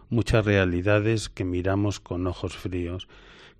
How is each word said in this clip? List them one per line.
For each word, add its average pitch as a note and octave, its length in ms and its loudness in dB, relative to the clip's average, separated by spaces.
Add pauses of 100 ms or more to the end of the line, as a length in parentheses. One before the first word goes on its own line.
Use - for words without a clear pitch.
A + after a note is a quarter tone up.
muchas A2+ 360 2
realidades G2+ 840 2
que - 160 -6
miramos F#2+ 540 0
con F2+ 300 -6
ojos F2+ 280 -8
fríos, F2+ 520 -8 (520)